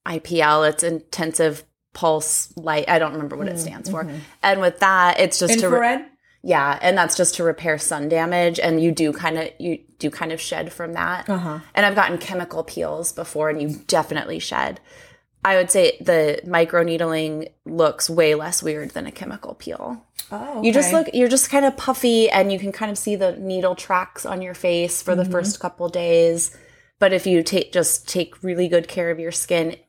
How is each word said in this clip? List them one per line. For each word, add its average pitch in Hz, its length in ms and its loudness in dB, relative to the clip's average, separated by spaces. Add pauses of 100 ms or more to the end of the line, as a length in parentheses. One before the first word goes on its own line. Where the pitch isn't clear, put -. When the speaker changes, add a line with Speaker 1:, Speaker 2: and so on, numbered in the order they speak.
Speaker 1:
I 165 120 -6
P 165 220 0
L. 151 220 6
It's 151 200 2
intensive 160 840 -2 (280)
pulse - 640 -2
light. 160 340 -2
I 165 80 4
don't 156 140 2
remember 143 260 -8
what 147 100 -8
it 175 100 -8
Speaker 2:
Mm, - 20 -6
Speaker 1:
stands 160 320 -10
for. 160 140 -6
Speaker 2:
mm-hmm. 147 120 -12 (240)
Speaker 1:
And 196 180 4
with 180 200 2
that, 185 400 6
it's 185 180 2
just 214 220 2
to 190 100 2
re- 170 60 4
Speaker 2:
Infrared? 240 300 0 (380)
Speaker 1:
Yeah, 147 380 2
and 180 160 4
that's 170 200 2
just 175 180 2
to 175 80 -2
repair 160 340 0
sun 147 300 -4
damage, 170 500 2
and 160 240 2
you 165 120 4
do 151 180 0
kinda, 160 380 -4 (100)
you 165 200 -6 (200)
do 147 100 -2
kind 160 220 -6
of 165 80 -8
shed 165 320 -6
from 170 220 -10
that. 170 340 -4
Speaker 2:
Uh-huh. 175 320 -4 (160)
Speaker 1:
And 208 100 4
I've 202 100 0
gotten 175 240 2
chemical 175 440 -6
peels 165 480 -6
before, - 380 -4
and 151 120 -4
you 147 80 -2 (180)
definitely 160 520 -2
shed. - 400 -4 (640)
I 190 140 4
would 180 140 2
say 175 280 4
the 156 460 2
microneedling 165 1040 0 (160)
looks 160 440 0
way 160 260 4
less 156 280 -4
weird 151 280 -6
than - 160 -10
a - 40 -14
chemical - 440 -14
peel. - 500 -12 (260)
Speaker 2:
Oh, 240 320 -8
Speaker 1:
You 226 80 4
just 277 180 4
Speaker 2:
okay. 320 80 4
Speaker 1:
look, 320 160 2
you're 247 140 4
just 269 220 2
kinda 277 220 4
puffy, 240 580 2
and 196 240 2
you 190 60 -4
can 196 120 -6
kind 208 200 -6
of 202 60 -8
see 208 200 -4
the 185 160 0
needle 185 420 -2
tracks - 500 -4
on 185 160 -6
your 180 120 -12
face 175 480 0
for 185 140 0
the 180 80 0
Speaker 2:
Mm-hmm. 180 80 -2
Speaker 1:
first 185 280 -2
couple 175 300 -6
days. 170 640 2 (440)
But 196 140 6
if 180 140 0
you 175 160 4
take, - 300 -2
just - 340 0
take - 360 -6
really 180 260 -2
good 170 180 2
care 170 240 -4
of 160 80 -4
your 170 120 -8
skin 165 440 -2 (140)